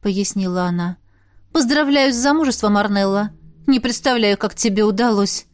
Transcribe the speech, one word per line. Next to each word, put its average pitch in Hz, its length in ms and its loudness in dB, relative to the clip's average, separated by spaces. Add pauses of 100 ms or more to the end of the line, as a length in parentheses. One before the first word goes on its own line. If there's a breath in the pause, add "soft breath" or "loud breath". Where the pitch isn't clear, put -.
пояснила 190 600 -2
она. 175 340 -4 (540)
«Поздравляю 277 600 2
с 240 60 -2
замужеством, 254 600 0
Арнелла. 202 540 0 (340)
Не 269 140 4
представляю, 233 580 0
как - 160 -4
тебе 214 300 0
удалось. 208 680 0